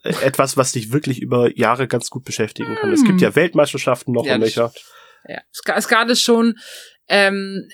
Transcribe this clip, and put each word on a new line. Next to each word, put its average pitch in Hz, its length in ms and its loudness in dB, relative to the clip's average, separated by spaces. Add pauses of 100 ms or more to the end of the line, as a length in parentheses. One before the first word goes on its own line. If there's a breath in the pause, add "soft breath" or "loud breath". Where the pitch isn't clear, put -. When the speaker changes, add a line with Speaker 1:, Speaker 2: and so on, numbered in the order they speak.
Speaker 1:
etwas, 135 540 0
was 127 160 2
dich 110 180 -6
wirklich 135 300 -2
über 123 360 2
Jahre 123 300 2
ganz - 220 -4
gut - 160 -12
beschäftigen 113 500 -6
kann. 415 160 -4
Es 330 100 2
Speaker 2:
Hm. 233 60 4
Speaker 1:
gibt 185 140 4
ja 110 140 2
Weltmeisterschaften 147 760 0
noch 117 120 0
Speaker 2:
Ja, 131 100 0
Speaker 1:
und 110 60 0
Speaker 2:
das 110 140 2
Speaker 1:
nöcher. 117 180 -2 (540 loud breath)
Speaker 2:
Ja, - 120 -14 (120)
Ska-, - 300 -4
Skat 233 280 2
ist 240 120 2
schon, 233 340 2 (520 loud breath)
ähm, 196 680 0